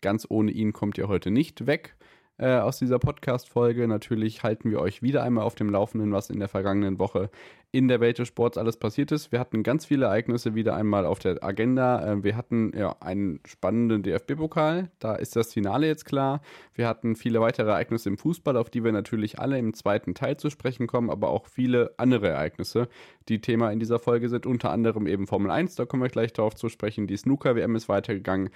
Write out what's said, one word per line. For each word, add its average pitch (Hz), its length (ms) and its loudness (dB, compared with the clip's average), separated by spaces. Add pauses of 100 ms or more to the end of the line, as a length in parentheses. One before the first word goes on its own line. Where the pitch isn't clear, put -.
ganz 104 280 -2
ohne 107 220 2
ihn 107 220 0
kommt 104 260 -4
ihr 95 80 -2
heute 92 240 0
nicht 127 380 0
weg, - 260 -2 (440)
äh, 127 180 2
aus 117 240 0
dieser 127 180 2
Podcast-Folge. 123 880 0
Natürlich 110 560 -2
halten 110 300 0
wir 110 80 0
euch 90 220 -2
wieder 131 200 2
einmal 120 220 0
auf 113 100 -2
dem 107 160 -2
Laufenden, 104 400 0
was 101 200 -2
in 104 100 -6
der 98 80 -4
vergangenen 98 500 0
Woche 95 320 -2 (420)
in 131 140 4
der 123 140 4
Welt 117 180 2
des 120 80 -2
Sports 117 320 0
alles 113 200 -2
passiert 143 340 -2
ist. 151 180 -4
Wir 120 80 0
hatten 110 240 -2
ganz 131 240 0
viele 139 200 2
Ereignisse 113 500 0
wieder 107 180 2
einmal 101 320 2
auf 80 140 0
der 90 240 0
Agenda. 117 680 0
Äh, 101 100 -2
wir 104 120 2
hatten, 117 400 -2
ja, 95 220 -2
einen 92 480 -4
spannenden 110 560 0
D-F-B-Pokal. 156 960 -2
Da 110 160 -4
ist - 220 -6
das 117 160 0
Finale 110 340 0
jetzt 151 180 -2
klar. 139 360 0 (340)
Wir 120 140 0
hatten 113 260 -2
viele 113 260 0
weitere 113 300 2
Ereignisse 104 380 0
im 101 100 -2
Fußball, 156 380 -2
auf 113 140 0
die 120 120 -2
wir 113 80 2
natürlich 107 480 -2
alle 135 180 -2
im 113 160 -2
zweiten - 440 -2
Teil 135 200 -4
zu 151 140 -4
sprechen 123 380 -4
kommen, 120 220 0
aber 104 180 -2
auch - 180 -2
viele 123 500 0
andere 117 340 4
Ereignisse, 98 580 -2 (400)
die 110 120 0
Thema 113 300 0
in 110 80 -2
dieser 113 220 0
Folge 120 280 0
sind. 120 180 -4
Unter 123 260 0
anderem 107 340 0
eben 95 220 -2
Formel 98 240 0
eins, 165 240 0
da 127 80 -2
kommen 127 180 -2
wir 123 80 -2
gleich 113 220 -2
darauf 110 240 0
zu 117 140 -6
sprechen. 104 360 -4
Die 95 100 -4
Snooker-W 131 440 2
M 110 160 0
ist 110 120 -4
weitergegangen. 95 680 0